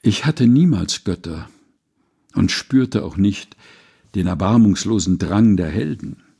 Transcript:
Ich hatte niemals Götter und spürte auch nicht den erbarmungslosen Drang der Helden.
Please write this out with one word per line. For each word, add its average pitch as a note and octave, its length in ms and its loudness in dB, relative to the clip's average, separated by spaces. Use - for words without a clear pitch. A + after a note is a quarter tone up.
Ich A2+ 240 -2
hatte C3+ 220 0
niemals B2 560 2
Götter E2+ 460 -10
und - 200 0
spürte B2+ 500 -2
auch D#2+ 140 -8
nicht G2+ 400 -2
den F#2 120 -2
erbarmungslosen F#2+ 880 2
Drang G2 400 2
der F2 100 -2
Helden. D#2 560 -8